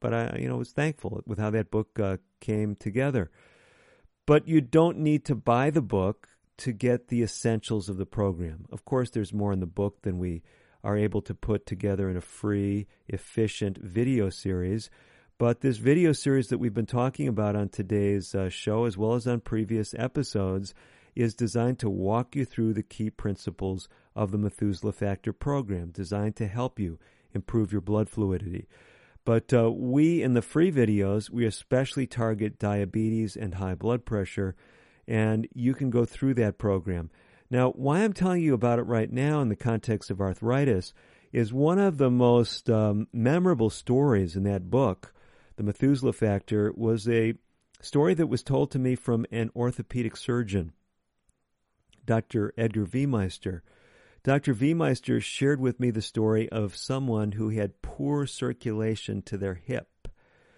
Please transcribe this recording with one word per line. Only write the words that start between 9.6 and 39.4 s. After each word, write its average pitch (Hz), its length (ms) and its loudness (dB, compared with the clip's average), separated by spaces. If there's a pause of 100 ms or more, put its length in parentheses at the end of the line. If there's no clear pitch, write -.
the 90 60 -2
book 101 360 -4
than 90 160 -4
we 87 240 -4 (420)
are 101 120 0
able 104 260 0
to 92 120 -10
put - 320 -4
together 98 420 -2
in 92 80 -2
a 87 40 -4
free, 101 640 -2 (220)
efficient 104 680 -2
video 110 520 0
series. 92 600 -4 (480)
But 120 220 2
this 131 180 0
video 151 340 4
series 135 360 0
that 120 100 -2
we've 120 160 -2
been 110 120 -2
talking 127 420 -2
about 104 280 0
on 101 120 -2
today's, 101 640 -2
uh, 95 140 -2
show, 107 360 -2
as 107 120 -2
well 110 180 0
as 120 120 -2
on 120 140 0
previous 110 540 -2
episodes, 98 800 -4 (420)
is 117 180 0
designed 117 460 -2
to 110 100 -2
walk 98 460 -2
you 139 80 -2
through 113 300 0
the 107 100 -2
key 107 260 -6
principles 95 800 -6 (260)
of 107 160 -2
the 104 80 -2
Methuselah 104 540 -2
Factor 101 400 -4
program, 101 580 -4
designed 101 460 -4
to 110 100 -4
help 120 320 -6
you 85 200 -4 (340)
improve 101 400 -2
your 101 80 0
blood 104 280 0
fluidity. 90 600 -4 (560)
But, 113 280 2
uh, 117 180 6
we, 143 520 2
in 123 120 2
the 117 80 4
free 170 300 2
videos, 104 560 2
we 117 160 -2
especially 127 600 -2
target 110 520 -2
diabetes 107 760 0
and 92 180 -6
high 92 200 -4
blood 117 300 -2
pressure, 98 500 -4 (520)
and 110 460 0
you 123 220 0
can 131 160 -2
go 117 140 4
through 135 300 0
that 110 240 0
program. 92 520 -2 (400)
Now, 127 200 4
why 143 320 0
I'm 214 100 2
telling 180 300 0
you 147 120 4
about 120 240 2
it 120 40 0
right 113 280 0
now 143 300 0